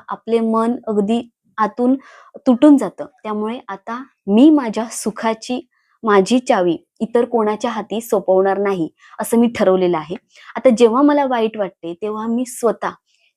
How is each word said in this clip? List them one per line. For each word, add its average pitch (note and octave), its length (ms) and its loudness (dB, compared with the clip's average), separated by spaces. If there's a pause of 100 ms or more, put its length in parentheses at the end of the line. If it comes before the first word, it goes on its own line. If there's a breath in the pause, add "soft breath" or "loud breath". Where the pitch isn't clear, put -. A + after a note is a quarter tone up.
आपले A3+ 320 -4
मन A3+ 360 0 (100)
अगदी A3 440 -2 (280)
आतून B3 360 0 (420 loud breath)
तुटून C4+ 400 6
जातं. F#3 280 -4
त्यामुळे G#3+ 540 -8 (100)
आता A3+ 360 -12 (220)
मी A3+ 240 6
माझ्या A#3 400 0
सुखाची A3+ 800 -8 (340)
माझी G#3 360 2
चावी F#3 380 0 (240)
इतर A#3 240 0
कोणाच्या A3 460 -2
हाती G#3+ 300 -8
सोपवणार F#3+ 580 0
नाही, G3 300 -4 (320 soft breath)
असं A3+ 160 -2
मी A#3 200 4
ठरवलेलं F#3 420 2
आहे. D#3 160 -10 (420 loud breath)
आता B3 200 2
जेव्हा A#3+ 260 4
मला C#4+ 240 4
वाईट A3+ 300 -4
वाटते, F3 460 -8
तेव्हा G#3+ 240 -8
मी A#3 200 -4
स्वतः G#3 420 -4 (480)